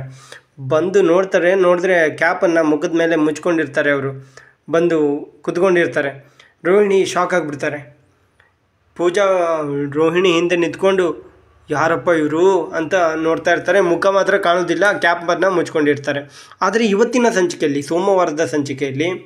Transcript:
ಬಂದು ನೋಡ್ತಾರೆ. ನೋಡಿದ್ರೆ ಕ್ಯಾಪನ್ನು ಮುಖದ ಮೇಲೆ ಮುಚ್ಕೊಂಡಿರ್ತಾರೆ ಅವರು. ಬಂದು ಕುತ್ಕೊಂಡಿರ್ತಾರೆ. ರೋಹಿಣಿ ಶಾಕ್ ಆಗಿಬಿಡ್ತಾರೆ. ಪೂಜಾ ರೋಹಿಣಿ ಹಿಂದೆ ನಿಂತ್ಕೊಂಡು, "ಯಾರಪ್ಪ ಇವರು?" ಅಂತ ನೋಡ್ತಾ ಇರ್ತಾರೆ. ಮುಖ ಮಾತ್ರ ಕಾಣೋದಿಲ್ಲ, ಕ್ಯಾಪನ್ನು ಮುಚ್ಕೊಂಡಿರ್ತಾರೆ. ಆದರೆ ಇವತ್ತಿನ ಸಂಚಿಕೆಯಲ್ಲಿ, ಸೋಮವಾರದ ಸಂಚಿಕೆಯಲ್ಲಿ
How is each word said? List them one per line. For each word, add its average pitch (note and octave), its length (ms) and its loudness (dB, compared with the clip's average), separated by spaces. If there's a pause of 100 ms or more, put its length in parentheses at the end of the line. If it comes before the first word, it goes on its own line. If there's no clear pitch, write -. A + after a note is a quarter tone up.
(680)
ಬಂದು F3 340 2
ನೋಡ್ತಾರೆ. F3+ 540 2
ನೋಡಿದ್ರೆ F3+ 540 2
ಕ್ಯಾಪನ್ನು E3 540 0
ಮುಖದ D3+ 300 0
ಮೇಲೆ E3 220 2
ಮುಚ್ಕೊಂಡಿರ್ತಾರೆ D3+ 760 -2
ಅವರು. C3+ 500 -6 (280)
ಬಂದು E3+ 300 2 (420)
ಕುತ್ಕೊಂಡಿರ್ತಾರೆ. E3 880 -2 (380)
ರೋಹಿಣಿ G3 400 2
ಶಾಕ್ F3 280 -2
ಆಗಿಬಿಡ್ತಾರೆ. D3 640 -6 (1000)
ಪೂಜಾ F3+ 280 0 (680)
ರೋಹಿಣಿ E3 400 2
ಹಿಂದೆ F3 240 2
ನಿಂತ್ಕೊಂಡು, F#3 500 0 (640)
"ಯಾರಪ್ಪ D#3 400 0
ಇವರು?" E3 560 2
ಅಂತ D#3+ 300 -4 (200)
ನೋಡ್ತಾ D#3+ 360 0
ಇರ್ತಾರೆ. F3 300 2
ಮುಖ E3+ 260 2
ಮಾತ್ರ G3 300 2
ಕಾಣೋದಿಲ್ಲ, F3 640 0
ಕ್ಯಾಪನ್ನು E3+ 520 0
ಮುಚ್ಕೊಂಡಿರ್ತಾರೆ. D3 680 -2 (400)
ಆದರೆ G3+ 240 0
ಇವತ್ತಿನ A#3 440 0
ಸಂಚಿಕೆಯಲ್ಲಿ, E3+ 520 -2
ಸೋಮವಾರದ E3+ 640 0
ಸಂಚಿಕೆಯಲ್ಲಿ C#3+ 640 -4 (160)